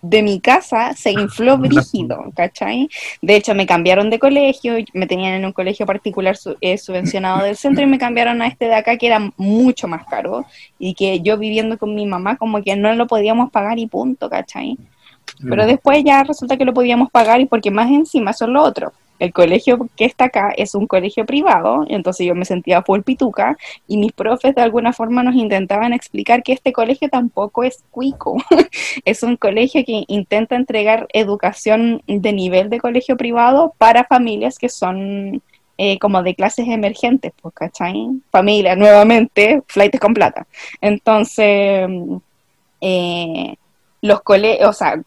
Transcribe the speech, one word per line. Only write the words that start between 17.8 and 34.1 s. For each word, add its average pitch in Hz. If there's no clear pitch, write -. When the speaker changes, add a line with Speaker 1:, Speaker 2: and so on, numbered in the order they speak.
Speaker 1:
encima 285
son 233
lo 285
otro. -
El 175
colegio 202
que -
está 240
acá 208
es 208
un 208
colegio 202
privado, 220
entonces 185
yo 175
me 180
sentía 180
full 196
pituca 247
y 202
mis 208
profes 254
de 247
alguna 233
forma 240
nos 247
intentaban 208
explicar 240
que -
este 262
colegio 247
tampoco 240
es 254
cuico. -
<laughs> -
Es -
un 240
colegio 233
que 220
intenta 208
entregar 220
educación 214
de 202
nivel 185
de 233
colegio 247
privado 240
para 233
familias 240